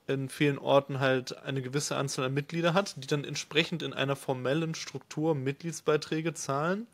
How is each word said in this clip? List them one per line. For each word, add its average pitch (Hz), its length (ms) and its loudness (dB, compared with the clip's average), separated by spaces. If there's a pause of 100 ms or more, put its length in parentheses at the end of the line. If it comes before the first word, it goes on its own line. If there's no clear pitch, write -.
in 139 220 -2
vielen 143 300 2
Orten 135 420 4
halt 131 380 2
eine 135 240 -2
gewisse 139 340 -2
Anzahl 139 300 0
an 135 80 -2
Mitglieder 165 400 2
hat, 196 220 2
die 131 100 -10
dann 147 180 0
entsprechend 147 580 -2
in 135 100 -4
einer 139 240 0
formellen 143 580 -2
Struktur 156 600 -4
Mitgliedsbeiträge 156 1000 0
zahlen, 170 600 -2